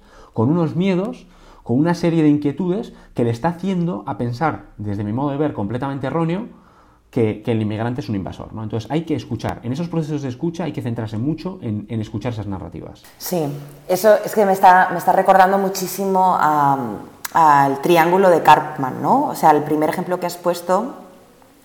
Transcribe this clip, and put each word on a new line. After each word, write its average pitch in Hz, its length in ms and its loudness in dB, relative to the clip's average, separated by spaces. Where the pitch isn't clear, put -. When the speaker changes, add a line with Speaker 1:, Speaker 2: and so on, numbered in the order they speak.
Speaker 1:
con 131 180 0
unos 160 240 0
miedos, 190 500 -2
con 120 160 0
una 170 140 2
serie 170 280 0
de 151 80 6
inquietudes 147 640 -2
que 123 100 -2
le 117 80 0
está 117 160 -2
haciendo 175 580 -4
a 135 120 -6
pensar, 120 480 -4
desde 104 260 -6
mi 104 100 -4
modo 139 180 -4
de 139 60 -6
ver, 147 160 -2
completamente 123 540 -6
erróneo, 165 400 -4
que, 110 320 -2
que 120 120 -2
el 110 80 0
inmigrante 110 400 -4
es 110 80 -8
un 107 60 -4
invasor, - 380 -10
¿no? 107 80 -10
Entonces 110 300 -8
hay 165 120 -2
que 160 120 -4
escuchar. 110 480 -6
En 120 80 -6
esos 170 160 -6
procesos 156 340 -4
de 135 80 -6
escucha 165 360 -6
hay 151 80 -6
que 135 80 -8
centrarse 113 360 -6
mucho 160 440 -6
en, 104 280 -6
en 110 120 -6
escuchar 117 320 -6
esas 107 140 -8
narrativas. 87 540 -12
Speaker 2:
Sí, 165 280 -4
eso 208 260 4
es - 120 -8
que 214 100 4
me 190 60 4
está, 190 400 6
me 175 60 -4
está 175 160 0
recordando 190 440 6
muchísimo 190 800 0
a, 147 400 2
al 143 480 4
triángulo 175 480 4
de 156 140 4
Karpman, 139 580 4
¿no? 226 260 2
O - 80 -6
sea, 160 160 4
el 151 120 4
primer 151 260 0
ejemplo 180 300 -4
que 180 60 -6
has 170 100 -6
puesto, 185 600 -2